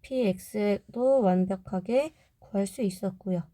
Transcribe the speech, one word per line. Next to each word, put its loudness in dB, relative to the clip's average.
피엑스도 0
완벽하게 0
구할 -4
수 -8
있었고요. -4